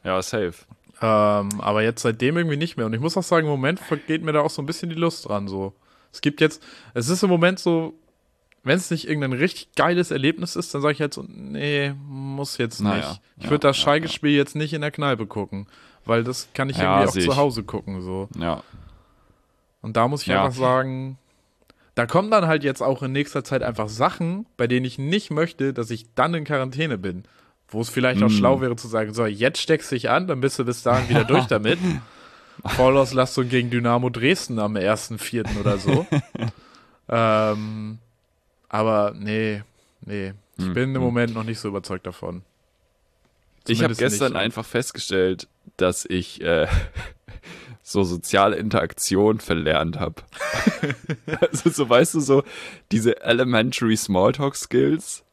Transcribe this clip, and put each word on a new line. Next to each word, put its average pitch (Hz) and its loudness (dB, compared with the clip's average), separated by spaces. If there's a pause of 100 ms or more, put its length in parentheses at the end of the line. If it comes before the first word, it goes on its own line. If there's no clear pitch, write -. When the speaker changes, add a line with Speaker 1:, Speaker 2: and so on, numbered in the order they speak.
Speaker 1:
Ja, 92 0
safe. 92 -4 (460)
Speaker 2:
Ähm, 104 2
aber 107 0
jetzt 117 0
seitdem 123 0
irgendwie 165 0
nicht 165 -4
mehr. 113 -2
Und 110 -2
ich 113 -2
muss 165 -2
auch 185 0
sagen, 160 2
im 147 0
Moment 143 0
vergeht 160 -2
mir 156 -2
da 151 4
auch 151 0
so 147 -8
ein 135 -6
bisschen 170 -6
die 160 -6
Lust 170 -2
dran, 101 -2
so. 95 -6 (400)
Es - -18
gibt 147 0
jetzt, 156 2 (320)
es 120 -2
ist 180 2
im 196 4
Moment 180 4
so, 165 0 (720)
wenn's 175 0
nicht 170 -4
irgendein 143 -2
richtig 147 -4
geiles 175 2
Erlebnis 160 -2
ist, - -8
dann 143 -4
sag 147 2
ich 143 -6
halt 147 -4
so, 135 -12
„Nee, 143 -4 (160)
muss 139 -8
jetzt 117 -4
Speaker 1:
Naja, 92 0
Speaker 2:
nicht.“ 98 -12 (160)
Ich - -14
Speaker 1:
ja, - -4
Speaker 2:
würd 147 2
das 139 6
Speaker 1:
ja, - 0
Speaker 2:
Schalke-Spiel 151 2
Speaker 1:
ja. 143 6
Speaker 2:
jetzt 143 0
nicht 151 -4
in 156 -4
der 151 -4
Kneipe 131 -2
gucken. 101 -8 (420)
Weil 117 2
das 123 -6
kann 135 -2
ich 127 -4
Speaker 1:
Ja, 95 4
Speaker 2:
irgendwie 101 4
auch - 2
Speaker 1:
seh 95 0
Speaker 2:
zu 87 4
Speaker 1:
ich. 131 2
Speaker 2:
Hause 131 2
gucken, 98 -8
so. 92 -8
Speaker 1:
Ja. 85 -2 (1200)
Speaker 2:
Und 110 -4
da 117 4
muss 143 -4
ich - -8
Speaker 1:
Ja. 95 4
Speaker 2:
einfach 120 -2
sagen, 131 0 (760)
da 120 0
kommen 196 2
dann 202 4
halt 156 2
jetzt 135 -2
auch 135 0
in 131 -4
nächster 143 -2
Zeit 127 -2
einfach 110 -4
Sachen, 170 -2 (100)
bei 120 0
denen 123 2
ich 120 -8
nicht 160 -2
möchte, 147 -2
dass 117 -4
ich - -10
dann 151 2
in 160 -4
Quarantäne 139 -2
bin. 92 -6 (440)
Wo 110 -4
es 117 -4
vielleicht 127 2
auch 110 6
Speaker 1:
Mm. 107 6
Speaker 2:
schlau 131 4
wäre 120 0
zu 117 -12
sagen, 110 -2
„So, 113 0
jetzt 107 0
steckst 156 0
du 131 -2
dich 117 -2
an, 160 2
dann 139 -2
bist 139 0
du 131 0
bis 120 -4
dahin 123 2
wieder 127 4
durch 131 4
Speaker 1:
<laughs> - -12
Speaker 2:
damit.“ 113 2 (840)
Vollauslastung 131 4
gegen 123 2
Dynamo 120 2
Dresden 120 0
am 107 0
ersten 104 0
vierten 107 -4
oder 101 2
so. 135 2
Speaker 1:
<laughs> 156 2 (960)
Speaker 2:
Ähm, 107 0 (720)
aber 107 2
nee, 107 -4 (420)
nee. 98 -8 (240)
Ich 92 -6
Speaker 1:
Hm, 92 -4
Speaker 2:
bin 131 -2
im - -
Speaker 1:
hm. 131 -2
Speaker 2:
Moment 120 0
noch 110 -6
nicht 113 -6
so 107 -8
überzeugt 98 -8
davon. 90 -10 (1200)
Speaker 1:
Ich 117 2
hab - 2
Speaker 2:
Zumindest 113 -4
Speaker 1:
gestern 123 2
Speaker 2:
nicht. 92 -2
Speaker 1:
einfach 110 -4
festgestellt, 95 -2 (280)
dass 90 0
ich, - -6
äh, 80 2 (600)
<laughs> - -20
so 98 0
soziale 90 2
Interaktion 104 2
verlernt 80 0
hab. - -6
<laughs> - -4
Also 165 2
so, 135 -2
weißt 123 6
du, 160 2
so 139 6 (500)
diese 117 2
Elementary 120 2
Smalltalk 117 2
Skills. - 0